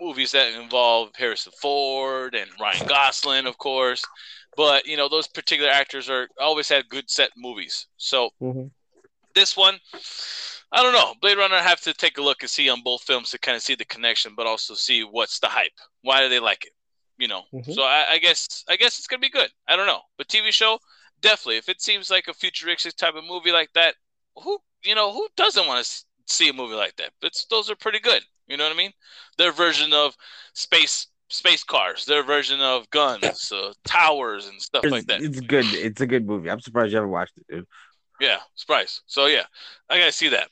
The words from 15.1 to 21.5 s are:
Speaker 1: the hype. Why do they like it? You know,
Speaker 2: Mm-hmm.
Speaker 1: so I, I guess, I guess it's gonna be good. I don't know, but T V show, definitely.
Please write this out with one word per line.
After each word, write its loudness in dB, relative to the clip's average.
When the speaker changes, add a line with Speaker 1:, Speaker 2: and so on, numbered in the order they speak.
Speaker 1:
the 2
hype. 0
Why 4
do 4
they 4
like 0
it? -20
You -4
know, -8
Speaker 2:
Mm-hmm. -12
Speaker 1:
so 0
I, 4
I 4
guess, 0
I 0
guess 2
it's -14
gonna -6
be 0
good. 0
I 2
don't 0
know, 0
but -12
T 0
V 0
show, 2
definitely. 2